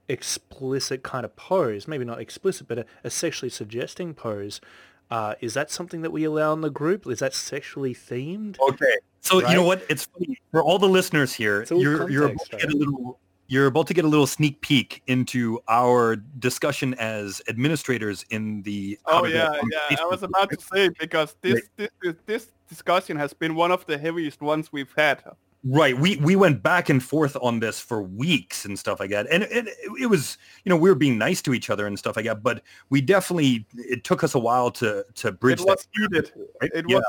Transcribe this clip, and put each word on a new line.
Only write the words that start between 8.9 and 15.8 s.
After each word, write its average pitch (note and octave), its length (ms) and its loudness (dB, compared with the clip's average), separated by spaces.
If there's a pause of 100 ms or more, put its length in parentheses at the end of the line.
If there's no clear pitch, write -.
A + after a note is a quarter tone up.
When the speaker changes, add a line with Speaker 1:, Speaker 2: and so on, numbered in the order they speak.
Speaker 2:
So F#3 200 4
you F3+ 140 4
know F#3 80 6
Speaker 1:
Right? F#3 180 4
Speaker 2:
what? - 80 -16
It's D3+ 180 -4
funny. F3 320 -8 (140)
For D#3+ 100 4
all E3+ 160 4
the G3 100 6
listeners F3+ 460 4
here, G#2 280 2
Speaker 1:
It's B2 100 -4
all F3 100 4
Speaker 2:
you're, D3 260 2
you're C#3+ 200 2
Speaker 1:
context, - 240 -6
Speaker 2:
about - 80 -8
to E3+ 60 0
get D#3 80 -2
a C#3+ 40 2
Speaker 1:
right? C#3+ 100 2
Speaker 2:
little, B2+ 300 -6 (300)
you're C3+ 180 4
about C#3+ 220 2
to F3 60 -2
get E3 100 2
a D#3 40 4
little D3+ 180 6
sneak D3 340 0
peek - 480 2
into B2 600 0
our A#2+ 480 4 (220)